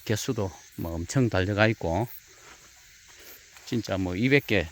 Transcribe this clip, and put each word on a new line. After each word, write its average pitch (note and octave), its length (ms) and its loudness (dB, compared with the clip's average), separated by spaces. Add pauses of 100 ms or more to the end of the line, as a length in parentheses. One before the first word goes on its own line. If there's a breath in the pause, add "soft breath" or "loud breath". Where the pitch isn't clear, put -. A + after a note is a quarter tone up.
개수도 G#2+ 480 -2 (240)
뭐 E2+ 180 -6
엄청 G#2+ 360 0
달려가 G2+ 380 2
있고 G2 380 0 (1600 loud breath)
진짜 G#2 320 -4
뭐 F2+ 180 -2
이백 C3 320 4
개 F2+ 260 2